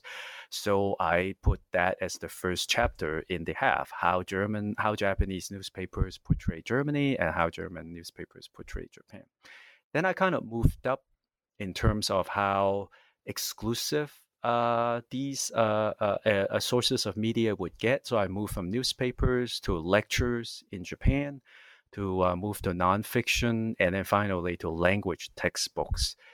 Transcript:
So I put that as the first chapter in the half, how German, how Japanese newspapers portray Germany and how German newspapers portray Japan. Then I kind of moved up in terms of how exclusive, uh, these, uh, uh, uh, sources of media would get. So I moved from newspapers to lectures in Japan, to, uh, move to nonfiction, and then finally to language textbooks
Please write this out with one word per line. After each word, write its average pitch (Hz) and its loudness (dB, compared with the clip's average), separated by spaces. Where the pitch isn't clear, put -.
So 98 0
I 90 2
put 101 4
that 90 4
as 92 -4
the - -10
first - -2
chapter 82 0
in 85 -4
the 82 -4
half, 90 0
how 92 2
German, 104 -2
how 107 0
Japanese 98 -2
newspapers 92 -8
portray - -2
Germany 143 0
and 85 0
how 85 2
German 85 -10
newspapers - -16
portray - -12
Japan. - -20
Then 160 0
I 185 0
kind 185 2
of - -2
moved 113 2
up 127 0
in 95 -6
terms 107 2
of 95 2
how 98 2
exclusive, - -4
uh, 117 2
these, 135 -4
uh, 107 4
uh, 101 2
uh, 98 2
sources 123 2
of 101 -4
media 110 2
would 92 -6
get. 127 0
So 117 2
I 98 2
moved 98 -4
from 90 -4
newspapers 123 0
to 98 -2
lectures 113 0
in 92 -8
Japan, 139 0
to, 92 0
uh, 90 4
move 101 -4
to - 0
nonfiction, 110 2
and 92 4
then 95 -2
finally 95 0
to 87 -6
language 87 0
textbooks - -2